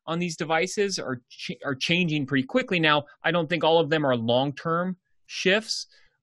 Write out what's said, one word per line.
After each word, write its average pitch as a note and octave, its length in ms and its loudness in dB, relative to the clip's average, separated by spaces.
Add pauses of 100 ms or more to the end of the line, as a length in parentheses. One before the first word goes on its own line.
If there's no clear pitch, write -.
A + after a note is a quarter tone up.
on E3 120 -2
these F3 180 -4
devices F#3 600 -2
are B2+ 300 -6
ch-, - 360 -12
are C#3 100 -2
changing D#3 520 0
pretty C3 280 0
quickly. B3+ 240 0
Now, D3+ 260 4 (200)
I E3 80 0
don't E3+ 160 0
think E3 160 -2
all E3 160 6
of D3 100 0
them D#3 160 2
are B2+ 100 2
long-term C#3+ 800 0 (300)
shifts, - 600 -2 (360)